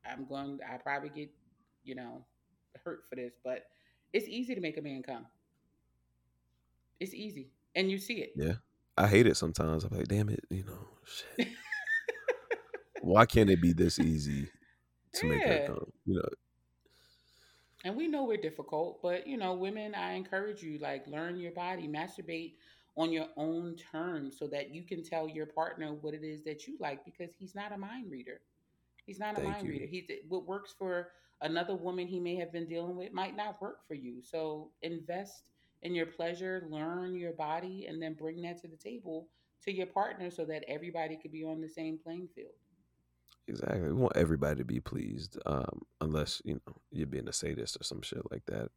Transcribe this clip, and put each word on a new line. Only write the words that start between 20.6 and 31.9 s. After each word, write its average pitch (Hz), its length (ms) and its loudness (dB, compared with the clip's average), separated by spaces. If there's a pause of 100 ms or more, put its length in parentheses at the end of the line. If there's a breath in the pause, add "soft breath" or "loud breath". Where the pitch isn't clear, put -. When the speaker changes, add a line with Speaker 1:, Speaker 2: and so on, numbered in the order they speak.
Speaker 1:
you, 151 160 -6
like, 139 280 -4
learn 165 320 -4
your 170 120 -6
body, 175 360 -4
masturbate 165 680 -6 (420 soft breath)
on 165 140 4
your 156 160 0 (100)
own 165 400 0
terms 160 600 -4
so 151 100 -4
that 143 260 -4
you 170 100 -10
can 165 200 -6
tell 160 260 -2
your 156 160 -4
partner 156 480 -2
what 151 200 -6
it 156 100 -8
is 151 200 -8
that 156 240 -8
you 285 120 -10
like, 143 260 -4
because 175 320 -12
he's 185 180 -14
not 202 160 -8
a 202 60 -8
mind 208 340 -10
reader. 127 300 -12 (640)
He's 185 140 -12
not 208 180 -4
a - 20 0
Speaker 2:
Thank 156 240 -2
Speaker 1:
mind - 20 -6
Speaker 2:
you. - 40 -4
Speaker 1:
reader. - 160 -6
He's, 175 200 -8 (220)
what 180 200 -4
works 202 300 -8
for 175 340 -2 (300 soft breath)
another 170 340 0
woman 180 320 -4